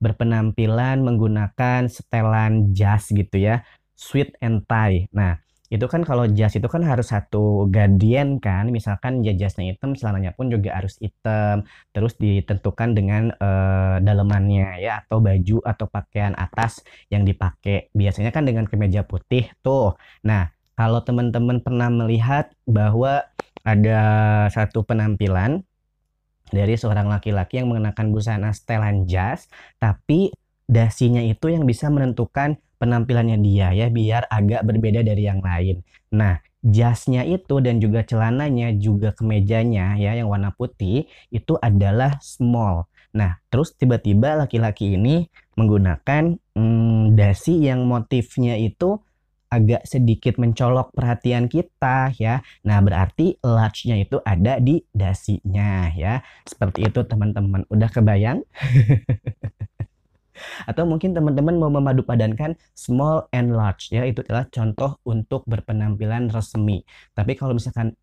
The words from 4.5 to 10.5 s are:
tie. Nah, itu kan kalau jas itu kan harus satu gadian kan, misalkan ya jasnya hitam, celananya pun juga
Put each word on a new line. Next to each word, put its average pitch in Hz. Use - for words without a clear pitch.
tie. 101
Nah, 90
itu 107
kan 165
kalau 120
jas 104
itu 110
kan 165
harus 123
satu 104
gadian 107
kan, 101
misalkan 117
ya 107
jasnya 92
hitam, 139
celananya 98
pun 131
juga 107